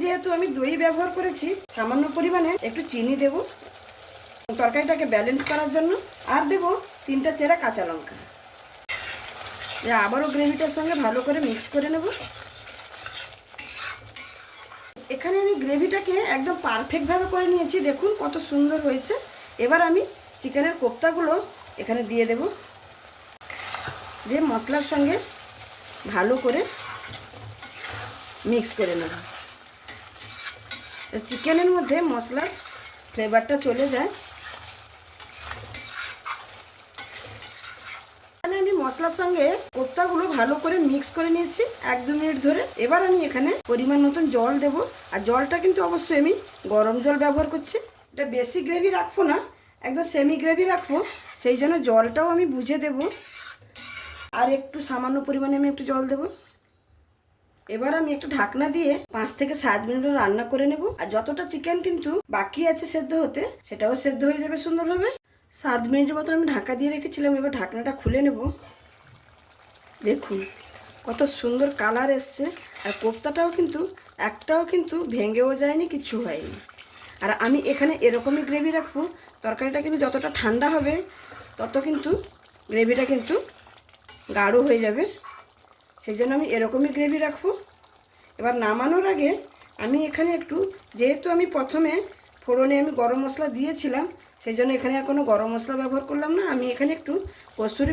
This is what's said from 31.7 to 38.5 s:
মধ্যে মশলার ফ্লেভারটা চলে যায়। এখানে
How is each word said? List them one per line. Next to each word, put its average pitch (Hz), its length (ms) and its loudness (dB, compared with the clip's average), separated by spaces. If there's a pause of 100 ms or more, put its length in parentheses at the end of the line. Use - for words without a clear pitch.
মধ্যে 277 200 2 (160)
মশলার 247 380 0 (640)
ফ্লেভারটা 226 420 2 (120)
চলে 254 280 2
যায়। 302 160 0 (4000)
এখানে 370 260 -2